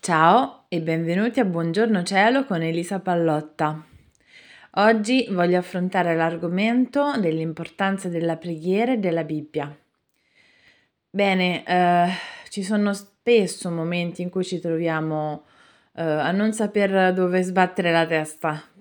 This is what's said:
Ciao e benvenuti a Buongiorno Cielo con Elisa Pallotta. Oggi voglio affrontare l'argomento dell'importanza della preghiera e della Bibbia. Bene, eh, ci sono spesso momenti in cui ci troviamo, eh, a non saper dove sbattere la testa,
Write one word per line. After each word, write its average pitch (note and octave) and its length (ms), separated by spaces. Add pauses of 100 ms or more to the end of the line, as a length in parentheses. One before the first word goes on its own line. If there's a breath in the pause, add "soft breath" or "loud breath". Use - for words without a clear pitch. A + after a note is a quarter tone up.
Ciao F3 600
e E3 140
benvenuti E3+ 580
a A#3 60
Buongiorno F3 580
Cielo G#3+ 400
con F3 180
Elisa F3 380
Pallotta. D#3 840 (880 loud breath)
Oggi A3 600
voglio F3+ 260
affrontare F3+ 560
l'argomento G3+ 1080
dell'importanza E3+ 880
della E3 260
preghiera F3 560
e B3 60
della E3+ 260
Bibbia. D3+ 500 (1400 soft breath)
Bene, F#3 560
eh, F3 440 (400 loud breath)
ci G3+ 140
sono G#3 280
spesso G3 800
momenti E3+ 500
in F3+ 80
cui F#3 140
ci F3+ 160
troviamo, D#3+ 880 (500 soft breath)
eh, E3 80
a D#3 280
non G#3+ 200
saper G3 640
dove F#3 280
sbattere F3+ 520
la E3 120
testa, D#3 560 (200)